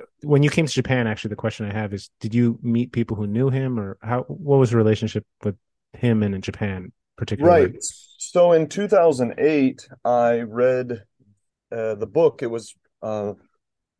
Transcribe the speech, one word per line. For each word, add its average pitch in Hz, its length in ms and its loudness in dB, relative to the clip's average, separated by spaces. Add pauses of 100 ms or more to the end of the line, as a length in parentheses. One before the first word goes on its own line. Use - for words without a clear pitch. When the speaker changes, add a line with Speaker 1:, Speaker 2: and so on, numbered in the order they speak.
(220)
Speaker 1:
when 147 200 4
you 147 80 2
came 165 160 0
to 135 60 -6
Japan, 127 340 0
actually, 107 240 -4
the 104 60 -10
question 110 300 -6
I 101 60 -6
have 107 200 -6
is, 101 180 -12 (100)
did 110 140 -6
you 120 280 2
meet 120 300 -2
people 113 240 -4
who 104 100 -4
knew 117 240 0
him, 131 280 -2
or 98 220 -8
how, 123 220 -4
what 147 360 0
was 127 120 4
the 117 60 2
relationship 110 500 2 (180)
with 101 120 -4 (360)
him 113 300 0
and 101 120 0
in 95 60 -6
Japan 95 520 -8 (240)
particularly? 143 500 4
Speaker 2:
Right. 120 140 -6
So - 720 0
in 160 160 2
two 202 200 -6
thousand 156 500 2
eight, 139 500 0 (160)
I 120 360 2
read, 120 640 -2 (680)
uh, 110 240 -4
the 104 100 -8
book. 139 360 0
It 120 80 -4
was, 113 240 -10 (280)
uh, 104 320 -6 (640)